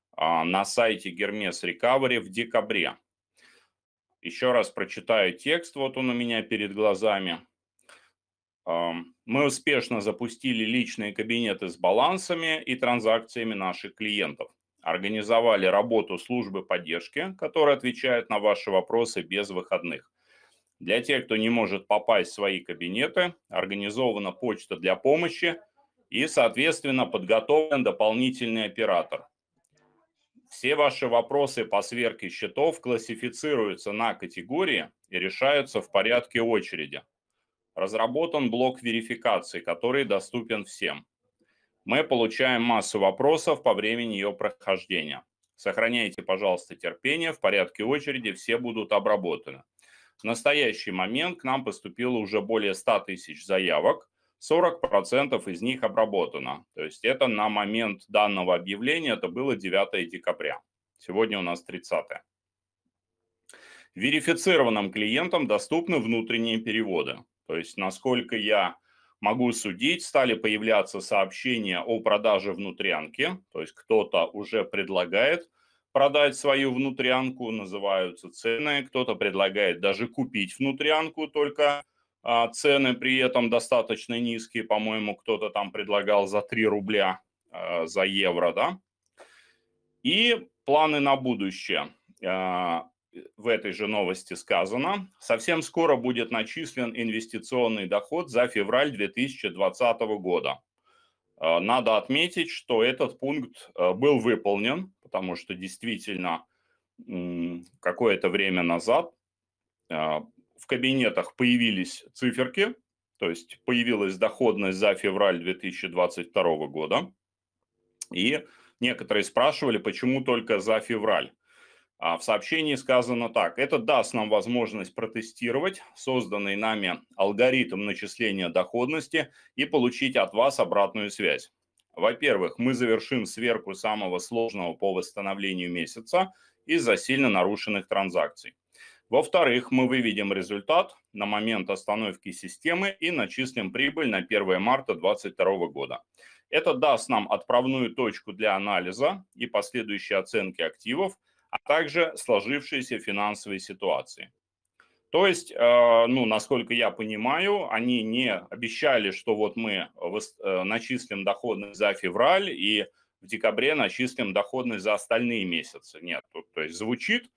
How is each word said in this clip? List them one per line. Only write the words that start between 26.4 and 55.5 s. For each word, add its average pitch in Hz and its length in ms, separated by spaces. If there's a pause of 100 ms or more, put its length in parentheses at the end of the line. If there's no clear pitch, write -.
подготовлен 123 760
дополнительный 113 840
оператор. 95 600 (1200)
Все 135 260
ваши 143 340
вопросы 127 560
по 101 160
сверке 113 480
счетов 139 540
классифицируются 117 1080
на 110 200
категории 101 800 (180)
и 90 100
решаются 131 600
в - 100
порядке 117 520
очереди. 87 600 (720)
Разработан 123 760
блок 127 320
верификации, 113 800
который 123 440
доступен 107 600
всем. 73 400 (800)
Мы 135 180
получаем 123 600
массу 113 360
вопросов 139 600
по 117 100
времени 110 440
ее 98 180
прохождения. 92 880 (320)
Сохраняйте, 110 640
пожалуйста, 95 560
терпение, 156 560
в 139 80
порядке 98 420
очереди 135 500
все 113 260
будут 113 340
обработаны. 92 720 (560)
В - 60
настоящий 117 680
момент 120 500
к - 40
нам 131 200
поступило 120 540
уже 104 240
более 101 320
ста 104 260
тысяч 90 460
заявок, 92 600 (320)
сорок 170 420
процентов 120 640
из 90 160